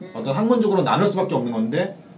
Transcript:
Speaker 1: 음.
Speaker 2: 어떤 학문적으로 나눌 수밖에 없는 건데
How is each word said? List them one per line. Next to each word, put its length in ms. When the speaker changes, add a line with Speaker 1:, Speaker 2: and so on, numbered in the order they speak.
Speaker 1:
음. 160
Speaker 2:
어떤 200
학문적으로 460
나눌 240
수밖에 300
없는 160
건데 440